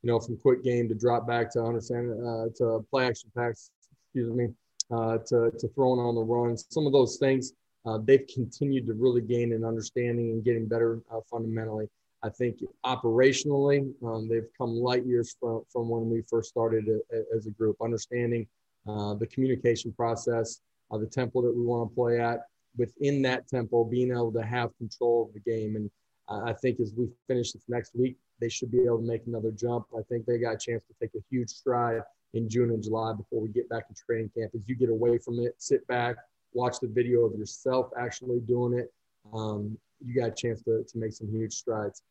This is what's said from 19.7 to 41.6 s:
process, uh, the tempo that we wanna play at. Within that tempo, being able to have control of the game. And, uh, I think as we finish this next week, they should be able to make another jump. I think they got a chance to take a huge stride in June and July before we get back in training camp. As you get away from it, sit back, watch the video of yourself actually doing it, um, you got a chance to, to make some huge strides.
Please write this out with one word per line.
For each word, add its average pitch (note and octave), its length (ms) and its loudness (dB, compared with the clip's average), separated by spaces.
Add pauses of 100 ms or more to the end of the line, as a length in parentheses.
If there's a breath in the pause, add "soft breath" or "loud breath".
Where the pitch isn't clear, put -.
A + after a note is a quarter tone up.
process, A#2 680 -2 (300)
uh, A2 80 -4
the G#2+ 80 -2
tempo B2 360 0
that A#2+ 140 2
we A#2+ 80 0
wanna A#2 240 0
play A#2+ 320 0
at. A#2 200 0 (360)
Within C#3 460 0
that B2+ 240 0
tempo, A#2 380 2
being B2 260 2
able A#2+ 220 0
to A2+ 100 0
have A#2+ 360 -2
control A#2 500 0
of G#2 40 -20
the G#2+ 160 -8
game. A2 280 -2
And, G#2+ 120 -4 (400)
uh, G#2 160 -6
I A#2 100 -4
think B2+ 260 -2
as G#2+ 160 -2
we A#2+ 100 0 (220)
finish A#2+ 240 0
this - 160 -18
next A#2+ 260 -6
week, B2+ 220 0 (240)
they A#2 80 -2
should A2+ 240 -6
be B2 120 4
able A#2 140 2
to A2+ 60 -2
make A#2 220 -4
another A2+ 260 -4
jump. A#2+ 340 -4 (100)
I A2 120 -6
think A#2 180 -4
they A#2+ 120 0
got A#2 160 -2
a - 40 -8
chance A#2 280 -6
to - 140 -20
take A2+ 140 -4
a - 160 -8
huge B2 200 -2
stride A#2+ 520 0 (320)
in A2+ 140 -2
June A#2 220 2
and A2+ 120 0
July A2 300 -2
before G#2+ 280 -6
we G#2+ 80 -4
get A#2 200 -2
back A#2 200 -6
in G#2 60 -20
training A2+ 420 -4
camp. A2+ 180 -4
As A2+ 120 -6
you B2+ 80 -2
get B2 140 2
away A#2 300 4
from A#2+ 220 -6
it, A#2+ 180 -2
sit - 280 0
back, A#2+ 300 0 (360)
watch B2 280 -2
the B2 80 -4
video A#2+ 360 4
of G#2 140 0
yourself B2+ 600 0
actually B2 420 -2
doing B2 380 2
it, A#2 140 -6 (400)
um, G#2+ 460 -4 (260)
you B2 100 -8
got B2 140 2
a A2 60 -4
chance A2+ 280 -4
to, A2+ 220 0
to - 140 -10
make A2 140 -4
some A2 160 -10
huge A2 240 -2
strides. G#2+ 580 -6